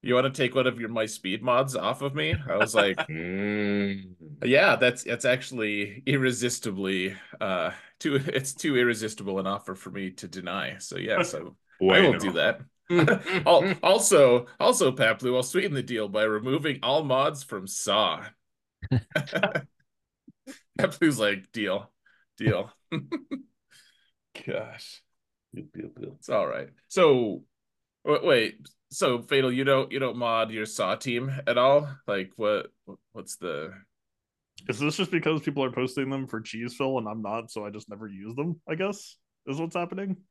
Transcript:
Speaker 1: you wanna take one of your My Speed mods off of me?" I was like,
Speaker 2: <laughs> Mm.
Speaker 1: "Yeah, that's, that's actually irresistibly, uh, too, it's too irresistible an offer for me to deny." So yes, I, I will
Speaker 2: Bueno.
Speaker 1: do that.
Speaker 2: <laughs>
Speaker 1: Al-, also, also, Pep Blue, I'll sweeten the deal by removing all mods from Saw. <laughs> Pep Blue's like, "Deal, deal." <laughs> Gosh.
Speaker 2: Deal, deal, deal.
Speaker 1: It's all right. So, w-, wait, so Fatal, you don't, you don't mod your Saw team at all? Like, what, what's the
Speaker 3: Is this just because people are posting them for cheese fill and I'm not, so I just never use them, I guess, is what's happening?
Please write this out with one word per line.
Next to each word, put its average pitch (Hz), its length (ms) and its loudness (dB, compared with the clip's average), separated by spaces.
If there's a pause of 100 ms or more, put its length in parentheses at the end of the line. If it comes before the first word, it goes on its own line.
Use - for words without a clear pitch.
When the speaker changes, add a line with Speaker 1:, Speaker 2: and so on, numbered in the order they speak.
Speaker 1:
you 120 100 0
wanna 131 160 4
take 131 240 -2
one 127 140 2
of 123 120 -2
your 113 100 -6
My 113 180 -2
Speed 95 340 -6
mods 127 340 2
off 107 280 -2
of 139 100 -4
me?" 156 220 -2 (120)
I 95 100 -2
was 104 180 0
like, 101 220 4
Speaker 2:
<laughs> - 120 -4
Mm. 101 1000 -2 (320)
Speaker 1:
"Yeah, 135 320 6
that's, 123 280 2
that's 120 220 -6
actually 113 800 -2
irresistibly, 107 1080 -2 (260)
uh, 92 300 -2 (280)
too, 143 160 -2 (120)
it's - 260 -4
too 143 240 -2
irresistible 107 600 0
an 95 80 -4
offer 98 260 -6
for 92 160 -14
me 95 220 -8
to 92 160 -16
deny." 87 500 -8
So - 220 -12
yes, 113 340 -2
I, 76 60 -8
I - 20 -10
will 85 140 -16 (240)
Speaker 2:
Bueno. 95 400 6
Speaker 1:
do 92 140 -2
that. 82 280 2 (300)
Speaker 2:
<laughs> 175 560 2
Speaker 1:
Al-, 180 340 6
also, 135 640 6 (140)
also, 185 320 4
Pep 113 260 2
Blue, 123 180 0
I'll 127 60 2
sweeten 180 320 -2
the 131 80 -2
deal 107 260 -4
by 107 180 0
removing 131 580 0
all 143 200 2
mods 139 380 0
from 98 240 -10
Saw. 98 580 0 (380)
<laughs> - 300 -10 (1900)
Pep 190 220 0
Blue's 147 200 4
like, 101 320 0
"Deal, 101 400 -2 (460)
deal." 101 340 0 (200)
<laughs> - 1500 -12
Gosh. - 560 -10 (540)
Speaker 2:
Deal, - 180 -14
deal, - 160 -12 (100)
deal. - 200 -14
Speaker 1:
It's - 100 -18
all 98 180 0
right. 62 220 -8 (180)
So, 131 560 4 (600)
w-, 147 220 2
wait, 120 280 2 (360)
so 131 300 0
Fatal, 131 300 2
you 131 120 -2
don't, 131 280 2
you 139 80 -4
don't 120 180 -2
mod 113 340 0
your 107 140 -4
Saw 104 300 -2
team 123 360 -4 (160)
at 120 100 2
all? 139 300 4 (200)
Like, 95 280 -4
what, 104 320 0 (440)
what's - 260 -14
the 82 340 -8 (960)
Speaker 3:
Is 117 120 -6
this 147 180 -2
just 190 140 -2
because 160 300 0
people 139 220 -2
are 127 80 -2
posting 131 380 -4
them 135 180 -6
for 113 140 -8
cheese 117 340 -10
fill 135 220 -2
and 110 100 -4
I'm 110 140 -8
not, 113 300 -6
so 104 140 -8
I 104 40 -8
just 104 200 -14
never 104 180 -14
use 101 280 -14
them, 160 320 -6
I 160 80 -6
guess, 202 400 -6 (320)
is 139 120 -6
what's 170 160 -8
happening? 185 420 -6 (140)